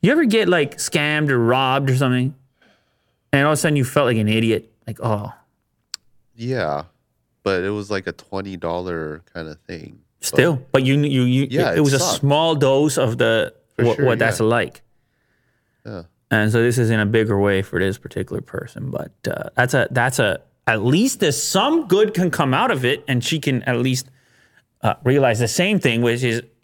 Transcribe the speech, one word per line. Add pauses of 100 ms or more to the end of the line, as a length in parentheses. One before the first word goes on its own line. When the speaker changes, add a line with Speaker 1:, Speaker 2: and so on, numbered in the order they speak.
Speaker 1:
You
ever
get,
like,
scammed
or
robbed
or
something? (960)
And
all
of
a
sudden
you
felt
like
an
idiot. (140)
Like,
oh. (1000)
Speaker 2:
Yeah. (600)
But
it
was
like
a
twenty
dollar (100)
kind
of
thing. (220)
Speaker 1:
Still.
Speaker 2:
But
Speaker 1:
But
you,
you,
you,
Speaker 2:
Yeah,
Speaker 1:
it
Speaker 2:
it
Speaker 1:
was
a
Speaker 2:
sucked.
Speaker 1:
small
dose
of
the, (220)
Speaker 2:
For
Speaker 1:
what,
Speaker 2:
sure,
Speaker 1:
what
that's
Speaker 2:
yeah.
Speaker 1:
like. (1040)
Speaker 2:
Yeah. (280)
Speaker 1:
And
so
this
is
in
a
bigger
way
for
this
particular
person.
But, (180)
uh,
that's
a,
that's
a, (280)
at
least
there's
some
good
can
come
out
of
it.
And
she
can
at
least, (720)
uh,
realize
the
same
thing,
which
is (200)